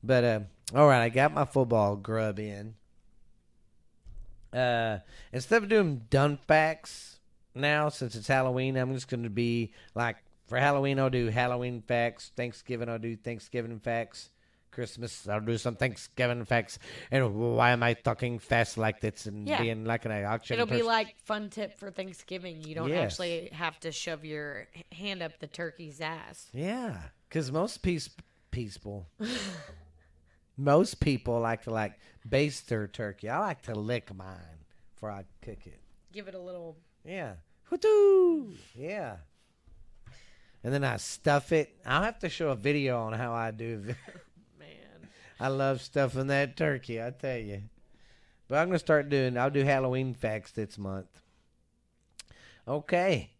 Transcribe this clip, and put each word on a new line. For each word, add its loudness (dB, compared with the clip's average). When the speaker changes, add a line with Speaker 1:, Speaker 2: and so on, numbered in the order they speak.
Speaker 1:
But, 6
uh, 4
all 10
right, 8
I 4
got 4
my 2
football 4
grub -2
in. -10
Uh, 0
instead 4
of -8
doing 4
done 4
facts 2
now, 2
since -6
it's -10
Halloween, 2
I'm 0
just -8
gonna -4
be 0
like, -2
for -2
Halloween, 2
I'll 4
do 2
Halloween -2
facts. 0
Thanksgiving, -6
I'll -4
do -6
Thanksgiving -8
facts. -4
Christmas, -8
I'll 0
do 0
some -2
Thanksgiving -2
facts. 0
And 4
why 6
am 4
I 4
talking -2
fast 2
like 0
this -4
and -8
Speaker 2:
Yeah. 0
Speaker 1:
being -2
like -2
an -4
auction -2
Speaker 2:
It'll 0
be -4
Speaker 1:
person? 2
Speaker 2:
like 0
fun -6
tip -8
for -12
Thanksgiving. -10
You -12
don't -4
Speaker 1:
Yes. 0
Speaker 2:
actually -6
have -6
to -8
shove -8
your -8
h-, -18
hand -8
up -10
the -12
turkey's -12
ass. -10
Speaker 1:
Yeah, -6
'cause -2
most -2
peace-, -2
peaceful, -8
Speaker 2:
<laughs> -12
Speaker 1:
most 4
people 0
like 0
to, -8
like, -2
baste 0
their -2
turkey. -8
I -2
like -4
to -6
lick -4
mine -16
before -10
I -10
cook -14
it. -20
Speaker 2:
Give -14
it -16
a -12
little -12
Speaker 1:
Yeah. -10
Hoo-doo! 6
Yeah. -8
And -2
then 2
I 0
stuff 0
it. 2
I'll 2
have -2
to -4
show -2
a 0
video 0
on -4
how -4
I -2
do -8
it. -6
<laughs> -20
Speaker 2:
Man. -20
Speaker 1:
I -4
love 0
stuffing -2
that 0
turkey, -2
I -6
tell -6
you. -8
But 2
I'm 2
gonna 2
start 4
doing, 2
I'll 2
do 2
Halloween 2
facts -4
this -6
month. -8
Okay. 0